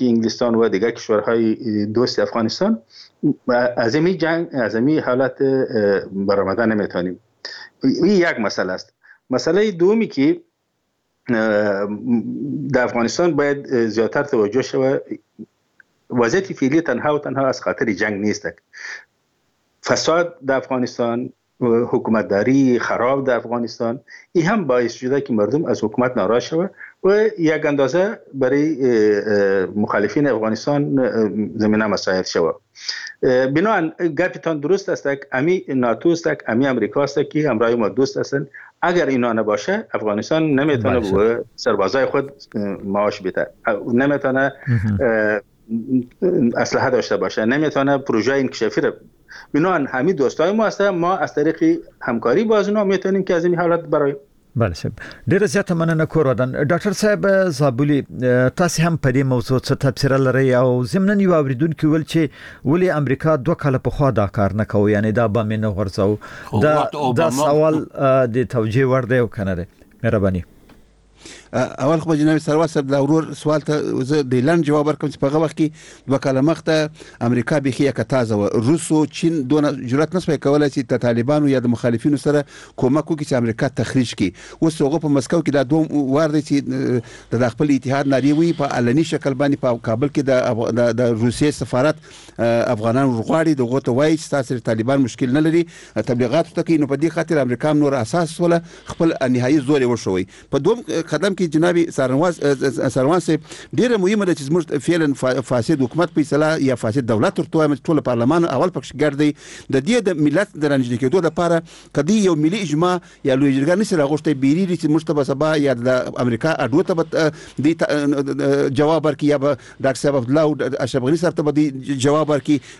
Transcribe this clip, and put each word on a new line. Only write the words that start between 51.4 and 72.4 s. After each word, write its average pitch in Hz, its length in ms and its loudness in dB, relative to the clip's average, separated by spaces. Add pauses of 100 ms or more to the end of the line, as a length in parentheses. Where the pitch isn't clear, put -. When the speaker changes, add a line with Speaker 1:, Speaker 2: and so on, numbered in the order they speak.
Speaker 1:
همکاری 127 440 0
با 214 140 2
از 196 100 0
اونا 208 160 0
میتونیم 190 400 0
که 190 100 0
از 170 100 0
این 175 100 2
حالت 170 260 0
برای 147 340 0 (420)
Speaker 2:
بله 107 180 0
صاحب، - 180 -6 (380)
ډیره 196 140 4
زیاته 196 300 0
مننه 165 320 0
کور 156 200 0
ودان. 127 380 0
ډاکټر 170 260 0
صاحب 190 580 0
زابلي، 143 500 0 (240)
اه، 127 260 4
تاسې 170 320 0
هم 170 220 0
په 131 100 2
دې 139 120 2
موضوع 127 340 0
څه - 160 -2
تبصره 135 420 0
لرئ؟ 131 380 2
او 123 300 2
ضمناً 190 360 0
یو 180 140 4
اوریدونکي 151 520 0
ویل 156 160 2
چې 160 260 0 (380)
ولې 170 300 2
امریکا 147 400 0
دوه 143 180 -2
کاله 131 240 0
پخوا 135 320 0
دا 104 160 0
کار 98 260 0
نه 104 120 -2
کوي، 104 280 2
یعنی 104 200 2
دا 113 160 2
بم 107 220 -2
یې 110 80 -2
نه 107 160 -2
غورځاوه. 104 440 0 (260)
Speaker 3:
خو - 160 -2
Speaker 2:
دا، 151 200 4
Speaker 3:
وخت 139 140 -4
اوباما 135 360 0
Speaker 2:
دا - 0 -
سوال، 151 640 2
اه، 131 320 4
د 117 180 -2
توجیه 113 420 0
وړ 127 200 0
دی 127 120 2
او 120 80 4
که 101 180 -6
نه 95 100 -2
دی؟ 87 100 -4 (400)
مهرباني. 98 400 0 (1080)
Speaker 4:
اول 131 460 0
خو 160 120 -4
به 156 60 2
جناب 151 220 2
سروات 156 320 0